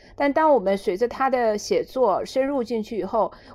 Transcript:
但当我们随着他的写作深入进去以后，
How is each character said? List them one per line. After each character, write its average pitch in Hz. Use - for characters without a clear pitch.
但 285
当 311
我 277
们 196
随 196
着 233
他 262
的 240
写 202
作 196
深 269
入 277
进 226
去 214
以 170
后， 202